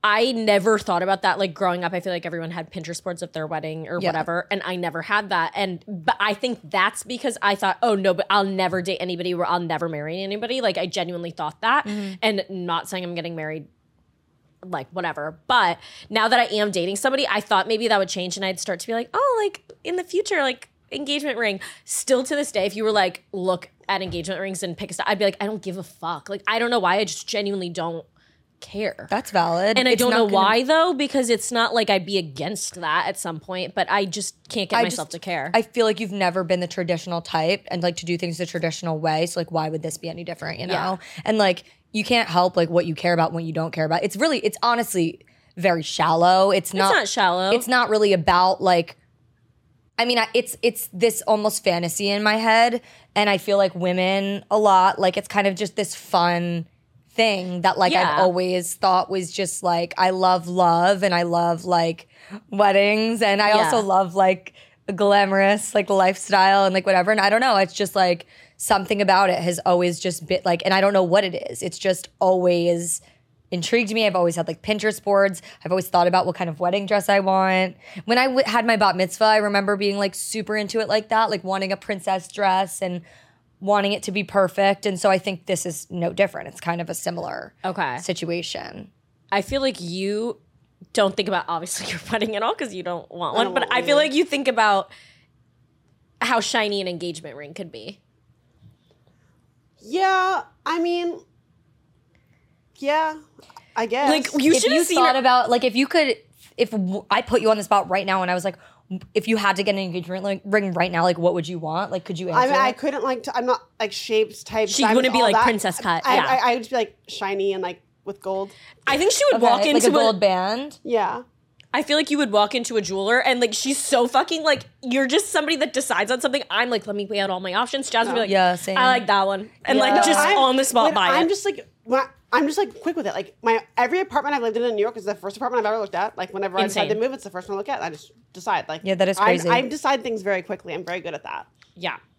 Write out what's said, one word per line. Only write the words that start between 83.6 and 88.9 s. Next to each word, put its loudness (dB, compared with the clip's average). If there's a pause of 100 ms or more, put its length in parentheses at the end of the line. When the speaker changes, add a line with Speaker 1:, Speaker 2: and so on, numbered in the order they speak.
Speaker 2:
wanting 2
it -6
to -8
be -2
perfect. 2
And -4
so 4
I 4
think -6
this -4
is -10
no -2
different. -2
It's -18
kind -4
of -8
a -8
similar -8 (100)
Speaker 1:
Okay. -4
Speaker 2:
situation. -8 (400)